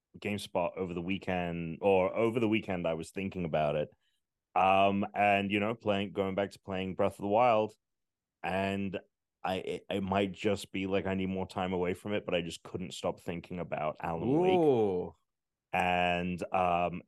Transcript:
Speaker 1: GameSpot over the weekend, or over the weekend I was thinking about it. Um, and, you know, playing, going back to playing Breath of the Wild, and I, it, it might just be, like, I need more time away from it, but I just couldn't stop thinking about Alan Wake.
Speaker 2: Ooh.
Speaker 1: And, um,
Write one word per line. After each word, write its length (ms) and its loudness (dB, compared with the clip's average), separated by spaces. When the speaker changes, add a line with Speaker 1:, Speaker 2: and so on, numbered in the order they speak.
Speaker 1:
GameSpot 580 -2
over 160 -4
the 80 -4
weekend, 800 -4
or 340 4
over 240 0
the 80 2
weekend 400 -2
I 80 0
was 160 -8
thinking 340 -4
about 300 0
it. 140 -2
Um, 500 4
and, 360 4
you 80 2
know, 160 0
playing, 380 -2
going 220 0
back 160 0
to 80 -20
playing 360 -6
Breath 180 2
of 100 -10
the 40 -2
Wild, 460 4
and 560 -2
I, 120 -2
it, 340 -6
it 140 -2
might 280 2
just 400 -2
be, 160 -2
like, 200 0
I 80 0
need 140 0
more 180 -2
time 260 -2
away 220 0
from 180 -6
it, 120 -2
but 100 -2
I 60 2
just 220 -8
couldn't 300 -8
stop 280 -4
thinking 380 -8
about 420 -4
Alan 380 0
Wake. 200 4
Speaker 2:
Ooh. 560 2
Speaker 1:
And, 680 2
um, 540 2